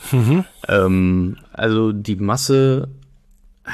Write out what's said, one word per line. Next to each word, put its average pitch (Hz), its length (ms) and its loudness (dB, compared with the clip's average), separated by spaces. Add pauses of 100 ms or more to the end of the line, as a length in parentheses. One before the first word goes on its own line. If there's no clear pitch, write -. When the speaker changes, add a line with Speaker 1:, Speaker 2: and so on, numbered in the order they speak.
(120)
Speaker 1:
Mhm. 135 340 2 (220)
Speaker 2:
Ähm, 92 720 2 (160)
also 110 380 0
die 101 260 -6
Masse, 131 720 0 (880)